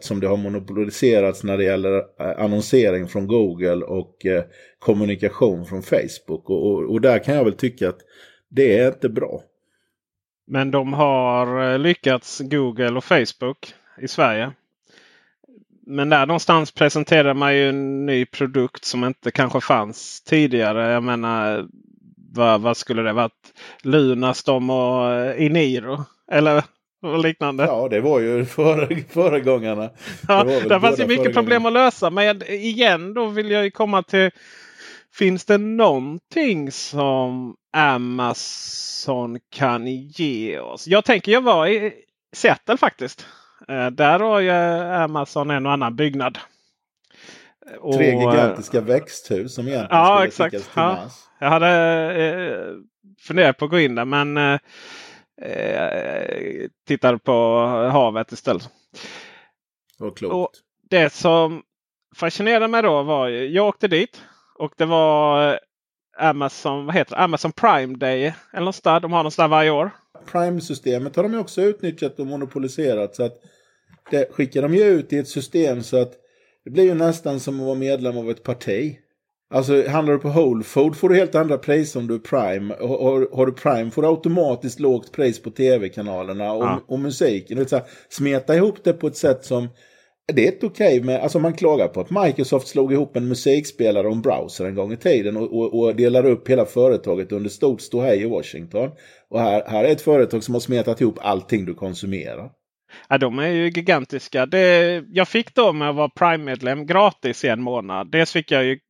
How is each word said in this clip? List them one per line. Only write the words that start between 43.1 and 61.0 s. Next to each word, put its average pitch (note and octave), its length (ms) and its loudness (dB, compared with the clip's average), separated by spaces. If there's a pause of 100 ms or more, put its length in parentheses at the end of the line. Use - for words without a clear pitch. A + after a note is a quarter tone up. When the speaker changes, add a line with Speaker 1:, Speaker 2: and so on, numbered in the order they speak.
Speaker 2:
Eh, B2+ 200 -4
där D3+ 320 4
har G#3+ 200 2
ju F#3 120 2
Amazon E3+ 1000 -2
en C3+ 140 -2
och C#3 60 0
annan B2+ 240 -2
byggnad. C3+ 420 -2 (1400)
Och, C#3+ 160 -4
Speaker 1:
Tre C3+ 160 6
Speaker 2:
eh, B2 80 0
Speaker 1:
gigantiska A#2+ 600 2
växthus A#2+ 760 -4
som B2 120 -8
egentligen B2 200 -6 (160)
Speaker 2:
Ja, G3 120 6
Speaker 1:
skulle G3 120 4
Speaker 2:
exakt. F3 260 -2
Speaker 1:
skickas G2+ 140 -8
till - 140 -2
Speaker 2:
Ja. E3+ 60 2 (160)
Speaker 1:
Mars. A#2+ 80 -16 (280)
Speaker 2:
Jag C#3 100 0
hade, E3 200 4 (460)
eh, D#3 600 -4 (520)
funderat D#3 300 4
på D3+ 80 -4
att D3+ 60 -6
gå F3 80 2
in C3 160 2
där, A#2 100 -4
men, C#3+ 320 -2
eh, C#3+ 220 2 (840)
eh, - 1300 -6 (200)
tittade B2+ 300 2
på C3 160 -2 (580)
havet A2+ 400 0
istället. A2+ 380 -6 (1300)
Speaker 1:
Vad G#2 180 -10
klokt. G2+ 160 -6
Speaker 2:
Och F3+ 160 -4 (400)
det E3 240 2